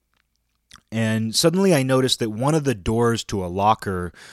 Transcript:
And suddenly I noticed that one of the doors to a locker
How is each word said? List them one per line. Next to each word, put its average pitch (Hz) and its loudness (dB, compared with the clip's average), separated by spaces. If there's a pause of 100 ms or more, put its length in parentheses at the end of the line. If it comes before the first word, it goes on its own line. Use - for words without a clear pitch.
(920)
And 110 -2
suddenly 180 2
I 139 4
noticed 131 0
that 113 -4
one 123 -2
of 151 0
the 131 0
doors 113 0
to 98 -4
a 90 -6
locker 92 0 (200)